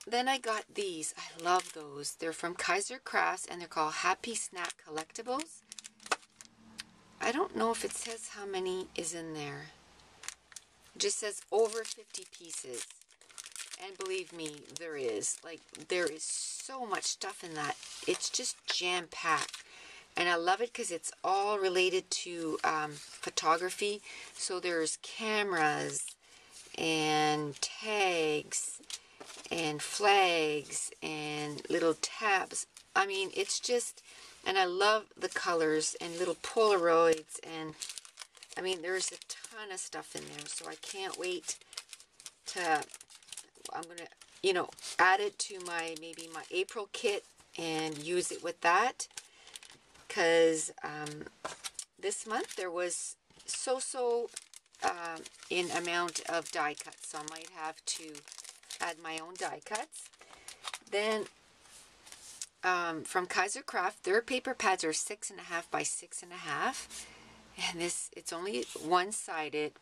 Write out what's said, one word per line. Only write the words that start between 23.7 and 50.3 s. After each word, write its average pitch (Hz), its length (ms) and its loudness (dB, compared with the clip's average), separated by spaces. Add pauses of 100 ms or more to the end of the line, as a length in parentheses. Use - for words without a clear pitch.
So 180 220 -2
there's 165 420 2
cameras 160 1040 2 (720)
and 151 840 4
tags 180 1160 0 (720)
and 151 320 0
flags 170 1080 4 (100)
and 151 640 -4
little 165 260 4
tabs. - 720 0 (280)
I 381 100 6
mean, 392 300 -2
it's - 240 0
just... - 420 0 (460)
And 190 100 2
I 190 80 6
love 202 520 4
the 185 120 -2
colors 160 680 2
and 170 200 -6
little 175 200 0
Polaroids, 170 1080 6
and 160 320 -6 (800)
I - 40 -6
mean, 185 220 -2
there's 185 280 -2
a 180 80 -12 (100)
ton 214 440 -10
of 185 80 -8
stuff - 340 -10
in 151 140 -8
there, 147 180 -12
so - 220 -8
I 156 80 -8
can't 190 420 -8
wait 180 400 -4 (880)
to, 180 400 0 (840)
I'm 165 100 -6
gonna, 170 260 -12 (340)
you 190 100 6
know, 175 180 2 (280)
add 185 200 8
it 208 220 -2
to 202 200 -6
my, 170 400 -4
maybe 165 280 -12
my 160 240 -10
April 196 400 -2
kit - 320 2 (320)
and 156 420 0
use 170 320 0
it - 140 -8
with 170 160 -6
that, - 480 4 (1000)
'cause, 165 640 8 (140)